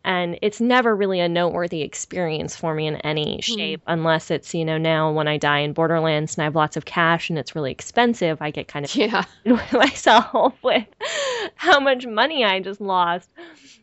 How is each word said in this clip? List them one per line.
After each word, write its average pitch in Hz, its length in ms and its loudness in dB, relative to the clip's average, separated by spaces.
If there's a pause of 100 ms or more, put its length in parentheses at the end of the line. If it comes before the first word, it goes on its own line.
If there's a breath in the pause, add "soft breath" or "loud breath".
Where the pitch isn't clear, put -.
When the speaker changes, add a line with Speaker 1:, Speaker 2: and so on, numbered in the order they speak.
Speaker 1:
and 180 380 -2
it's 208 180 -2
never 240 340 4
really 190 260 0
a 175 100 2
noteworthy 170 500 -2
experience 160 760 -6
for 160 200 -4
me 156 120 -2
in 151 100 -2
any 151 400 -4
Speaker 2:
Hmm. - 40 -10
Speaker 1:
shape, 160 460 -4
unless 165 440 0
it's, - 240 -4
you 165 120 -2
know, 160 100 0
now 160 360 2
when 151 160 0
I 151 100 0
die 147 220 2
in 147 120 -2
Borderlands 160 640 0
and 165 60 -2
I - 20 0
have 151 120 -2
lots 151 200 0
of 151 80 -6
cash 165 460 0
and 160 80 -2
it's - 160 -8
really 143 180 -4
expensive, 208 720 0
I 151 80 -4
get 143 180 -10
kind 143 160 -8
of 139 100 -8
Speaker 2:
Yeah. 214 300 2 (100)
Speaker 1:
<laughs> - 120 -20
with 233 260 2
myself 247 920 4
with 247 220 2 (720 loud breath)
how 294 260 4
much 262 260 0
money 240 380 0
I 190 160 2
just 196 220 -10
lost. 180 480 0 (520 loud breath)